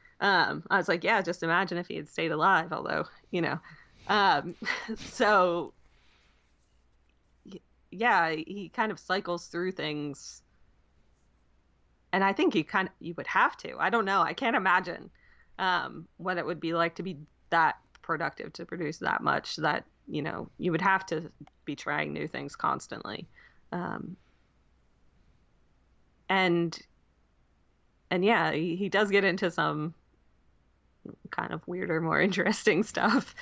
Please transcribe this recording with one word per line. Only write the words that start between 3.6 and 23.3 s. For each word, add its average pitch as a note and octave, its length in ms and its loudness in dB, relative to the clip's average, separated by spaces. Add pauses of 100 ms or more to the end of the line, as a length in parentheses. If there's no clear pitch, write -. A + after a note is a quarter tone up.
Um, F#3 460 2 (220)
<laughs> A3 200 -8
so, F3+ 760 2 (1700)
y-, F#3+ 140 -16 (300)
yeah, F3+ 420 2
he F3 420 -8
kind A3 180 0
of D#3+ 60 -8
cycles F3 480 -4
through F3+ 260 -4
things. D3 680 -8 (1700)
And F#3+ 100 4
I G3 100 4
think C#4 220 2
you D#3+ 100 2
kind F#3+ 240 -2
of, - 120 -14
you E3+ 140 -10
would - 120 -8
have A3+ 320 2
to. - 200 -12
I F#3 120 0
don't A3 140 2
know. G3 180 2
I D#3+ 120 0
can't C4 220 0
imagine, F#3 540 0 (480)
um, E3 480 -2 (120)
what F3+ 200 -4
it C3+ 80 -4
would D#3+ 140 -6
be E3 140 -4
like E3+ 220 0
to F3+ 60 -10
be C#3+ 160 -8 (320)
that D#3+ 260 4 (260)
productive, D#3+ 520 -6
to F3 100 -12
produce E3 340 -6
that - 240 0
much, - 340 0
that, D3+ 280 0 (220)
you D3+ 160 -4
know, A#2 260 -8 (100)
you E3+ 120 -2
would D#3+ 120 0
have F#3+ 240 2
to E3 240 -6 (340)
be D3 100 -8
trying D3 380 -4
new D3+ 160 -6
things C#3+ 260 -10
constantly. - 720 -6 (460)